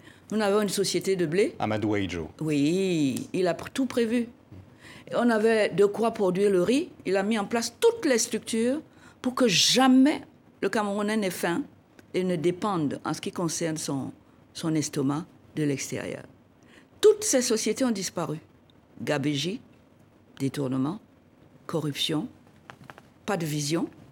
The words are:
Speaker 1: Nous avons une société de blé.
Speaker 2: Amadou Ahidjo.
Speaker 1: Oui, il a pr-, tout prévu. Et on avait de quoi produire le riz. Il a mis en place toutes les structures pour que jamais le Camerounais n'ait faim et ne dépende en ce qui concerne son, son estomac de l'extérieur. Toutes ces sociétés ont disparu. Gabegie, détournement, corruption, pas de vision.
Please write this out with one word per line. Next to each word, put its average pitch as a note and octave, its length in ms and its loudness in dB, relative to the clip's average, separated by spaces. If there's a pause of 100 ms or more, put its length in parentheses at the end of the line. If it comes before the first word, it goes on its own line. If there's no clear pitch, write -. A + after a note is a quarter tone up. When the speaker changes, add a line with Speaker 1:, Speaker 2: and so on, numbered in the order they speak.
(320)
Speaker 1:
Nous G#3+ 100 0
avons G#3 200 4
une G#3 80 0
société F#3 480 0
de F3+ 80 0
blé. F#3 340 2
Speaker 2:
Amadou G#2+ 340 0
Ahidjo. F2 360 -2 (100)
Speaker 1:
Oui, D#3 960 0
il F3+ 140 0
a E3 60 0
pr-, - 180 -10
tout C4+ 140 -2
prévu. A#3 440 0 (840)
Et - 40 -4
on A#3+ 140 2
avait A3 400 4
de G3 160 4
quoi G#3 260 0
produire G3+ 380 2
le F3+ 140 4
riz. C4+ 260 2 (160)
Il F#3+ 120 0
a F#3+ 60 2
mis A3 140 0
en G3+ 80 -2
place A#3 340 -4
toutes A#4 260 2
les C4 120 4
structures A3+ 640 -2 (400)
pour B3+ 140 -2
que B3+ 120 4
jamais C4 760 4 (400)
le G3 80 0
Camerounais G#3 480 -2
n'ait G3 120 0
faim F3 340 -2 (500)
et F#3 100 0
ne F3+ 140 0
dépende F3 680 -2
en D#3 80 -4
ce - 80 -8
qui G3 100 -8
concerne D#3+ 460 -4
son, C3+ 340 -6 (420)
son D#3+ 200 -4
estomac D3 520 -2 (320)
de D#3 60 -2
l'extérieur. C3 600 -6 (800)
Toutes G#4 240 6
ces C4 160 2
sociétés A3 420 0
ont B3 80 2
disparu. E3+ 480 -6 (640)
Gabegie, D3 580 -2 (800)
détournement, C3+ 600 -4 (680)
corruption, D#3 640 -4 (960)
pas G3+ 120 0
de E3 80 -4
vision. D3+ 420 -2 (240)